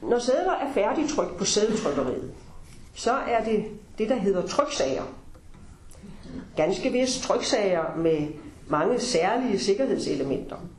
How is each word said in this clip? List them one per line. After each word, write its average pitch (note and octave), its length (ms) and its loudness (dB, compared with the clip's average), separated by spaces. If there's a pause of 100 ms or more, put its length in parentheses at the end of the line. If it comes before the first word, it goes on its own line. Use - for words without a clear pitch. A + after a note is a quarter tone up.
når A3+ 180 2
sedler D4+ 320 2
er C#4 220 -2
færdigtrykt C4+ 640 0
på G3 80 -2
seddeltrykkeriet, D3 840 0 (640)
så - 180 0
er A#3 320 2
det A3 220 2 (320)
det, A3 120 0
der C4 60 4
hedder F#3+ 320 2
tryksager. - 560 0 (1500)
Ganske F3+ 360 2
vist B3+ 320 0
tryksager F#3+ 760 2
med D#3+ 300 2 (400)
mange F3+ 320 2
særlige G#3 600 2
sikkerhedselementer. F3 960 0 (240)